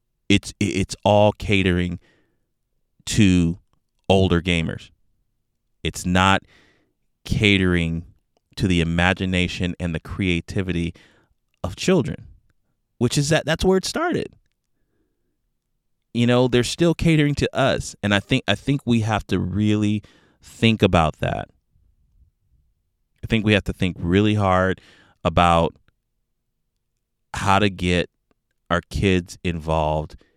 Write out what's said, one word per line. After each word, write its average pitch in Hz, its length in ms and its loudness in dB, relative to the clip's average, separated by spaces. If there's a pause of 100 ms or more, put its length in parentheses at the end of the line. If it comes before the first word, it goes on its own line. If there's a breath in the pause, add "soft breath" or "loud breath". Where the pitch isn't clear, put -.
(280)
it's, - 320 2
it, 104 60 -2
it's 92 300 -4 (100)
all 104 280 4
catering 90 680 -2 (1040)
to 90 540 2 (500)
older 95 320 2
gamers. 85 480 -4 (920)
It's - 220 -8
not 92 360 2 (840 soft breath)
catering 90 840 2 (500)
to 110 120 -2
the 90 140 2
imagination 90 1000 -2
and 87 140 -4
the 80 60 -6
creativity 87 960 -4 (680 soft breath)
of 95 120 -8
children, - 500 -2 (720)
which 120 200 -2
is 143 120 0
that, 156 160 0
that's 165 180 -2
where 185 140 4
it 185 80 -4
started. - 480 -4 (1800)
You 117 120 0
know, 123 220 4
they're 120 160 2
still 170 320 0
catering 147 400 2
to - 200 -2
us. 110 460 -2
And 104 120 0
I 101 60 4
think, - 280 -2
I 101 80 0
think 139 300 -2
we 117 160 2
have 107 260 -4
to 95 100 0
really 104 640 0 (400 soft breath)
think - 400 -2
about 87 380 2
that. - 300 -6 (1700)
I - 40 -10
think 110 180 0
we 107 80 4
have 98 120 2
to 98 80 -4
think 90 260 -4
really 101 360 2
hard 92 460 0 (420 soft breath)
about 85 520 2 (1600)
how 98 260 0
to 104 100 2
get 90 400 -2 (600)
our 87 200 -2
kids 92 540 -2
involved 78 720 -4 (220)